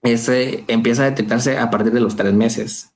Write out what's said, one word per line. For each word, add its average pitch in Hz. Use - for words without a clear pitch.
ese, 127
empieza 117
a 135
detectarse 120
a 117
partir 113
de 120
los 104
tres 101
meses. 110